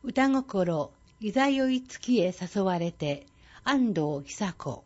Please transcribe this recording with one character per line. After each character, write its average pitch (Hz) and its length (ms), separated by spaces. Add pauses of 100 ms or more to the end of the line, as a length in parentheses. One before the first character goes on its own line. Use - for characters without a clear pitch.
歌 262 260
心、 185 640 (280)
い 214 120
ざ 269 180
よ 269 200
い 254 140
月 - 360
へ 180 140
誘 180 300
わ 185 160
れ 170 120
て、 143 360 (360)
安 254 300
藤 147 320
久 190 280
子。 - 320